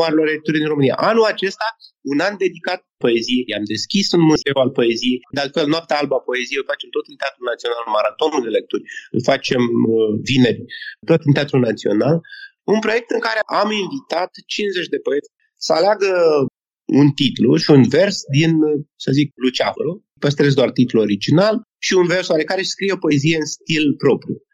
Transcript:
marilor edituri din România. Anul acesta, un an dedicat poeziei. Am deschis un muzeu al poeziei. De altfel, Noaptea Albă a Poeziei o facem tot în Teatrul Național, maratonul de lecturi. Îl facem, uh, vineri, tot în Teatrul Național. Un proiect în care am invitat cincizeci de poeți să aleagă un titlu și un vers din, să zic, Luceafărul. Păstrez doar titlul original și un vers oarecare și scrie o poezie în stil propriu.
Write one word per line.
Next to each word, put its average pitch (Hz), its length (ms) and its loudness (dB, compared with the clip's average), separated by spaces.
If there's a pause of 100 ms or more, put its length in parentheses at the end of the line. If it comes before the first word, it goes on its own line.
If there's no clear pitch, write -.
marilor 156 260 2
edituri 156 340 -2
din 151 100 -2
România. 139 220 2 (160)
Anul 226 240 4
acesta, 196 340 -6 (440)
un 143 140 0
an 208 80 -2 (100)
dedicat 180 360 -6 (240)
poeziei. 117 540 0
Am 104 60 -4 (100)
deschis 110 320 -2 (100)
un 175 140 6
muzeu 143 340 0
al 123 140 0
poeziei. 120 400 0 (180)
De 143 60 -2
altfel, 147 300 -2
Noaptea 165 280 -2
Albă 143 160 -2
a 123 140 -8
Poeziei 127 320 -6
o 131 100 -10
facem 127 240 -12
tot 113 140 -2
în 143 100 -20
Teatrul 123 320 -6
Național, 117 320 -6 (140)
maratonul 131 480 -2
de 110 100 -2
lecturi. - 280 -4 (320)
Îl 113 140 0
facem, 135 320 0 (340)
uh, 110 160 0 (160)
vineri, 123 340 2 (480)
tot 165 180 4
în 143 80 4
Teatrul 139 320 0
Național. 107 480 0 (560)
Un 214 140 4
proiect 233 300 -2
în 220 120 -4
care 220 120 -2 (200)
am 208 80 2 (160)
invitat 185 460 -6 (220)
cincizeci 185 420 -4
de 139 140 -4
poeți 143 200 -4 (380)
să - 60 -2
aleagă 190 400 2 (880)
un 143 80 8 (120)
titlu 123 300 0 (120)
și - 140 2
un 131 60 8 (140)
vers 190 200 2 (200)
din, 165 160 4 (520)
să - 140 -2
zic, 143 100 0 (160)
Luceafărul. 127 520 -2 (280)
Păstrez 143 300 2
doar 123 240 4
titlul 120 280 2
original 151 480 2 (320)
și - 140 -2
un 180 120 4
vers 180 160 -2
oarecare 170 340 -2
și 185 120 -6
scrie 196 180 -4
o 185 140 -4
poezie 151 360 2
în 147 120 -4
stil 156 300 -4 (200)
propriu. - 320 0 (180)